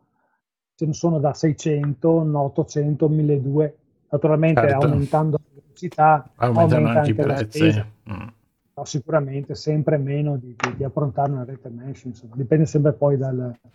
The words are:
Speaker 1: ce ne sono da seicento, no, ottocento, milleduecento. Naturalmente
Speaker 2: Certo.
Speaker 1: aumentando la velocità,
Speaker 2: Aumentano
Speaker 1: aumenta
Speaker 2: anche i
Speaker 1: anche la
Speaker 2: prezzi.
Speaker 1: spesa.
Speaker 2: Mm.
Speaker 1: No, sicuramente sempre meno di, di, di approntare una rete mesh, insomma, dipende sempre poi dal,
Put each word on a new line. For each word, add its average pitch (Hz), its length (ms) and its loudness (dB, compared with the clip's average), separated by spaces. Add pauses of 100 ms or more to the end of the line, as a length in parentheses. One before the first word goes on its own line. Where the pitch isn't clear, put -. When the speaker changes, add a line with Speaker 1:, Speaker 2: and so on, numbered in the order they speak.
(760)
Speaker 1:
ce 160 100 -2
ne 151 60 0
sono 165 260 0
da 139 160 0
seicento, 156 880 -2
no, 147 200 -2
ottocento, 147 680 -2
milleduecento. 147 720 0 (320)
Naturalmente 156 460 4
Speaker 2:
Certo. 143 260 2
Speaker 1:
aumentando 147 560 0
la - 180 -20
velocità, 156 760 0
Speaker 2:
Aumentano 123 500 4
Speaker 1:
aumenta - 140 4
Speaker 2:
anche 147 100 2
i 107 40 2
Speaker 1:
anche 139 120 0
la - 80 0
Speaker 2:
prezzi. 135 240 -4
Speaker 1:
spesa. 107 300 2 (200)
Speaker 2:
Mm. 104 200 -10 (460)
Speaker 1:
No, 143 100 -12
sicuramente 143 720 -4
sempre 151 420 0
meno 143 380 -2
di, 123 200 -10
di, 123 200 -4
di 135 80 -4
approntare 143 480 -2
una 131 100 -6
rete 127 260 -14
mesh, 123 360 -14
insomma, 117 320 -14
dipende 151 300 2
sempre 147 260 2
poi 143 240 0
dal, 127 360 -4 (220)